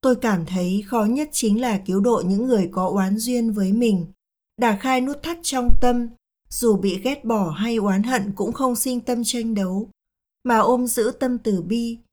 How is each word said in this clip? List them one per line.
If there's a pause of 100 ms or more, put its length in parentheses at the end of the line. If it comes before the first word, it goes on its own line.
Tôi
cảm
thấy
khó
nhất
chính
là
cứu
độ
những
người
có
oán
duyên
với
mình, (540)
đả
khai
nút
thắt
trong (120)
tâm, (400)
dù
bị
ghét
bỏ
hay
oán
hận
cũng
không
sinh
tâm
tranh
đấu, (560)
mà
ôm
giữ
tâm
từ
bi. (140)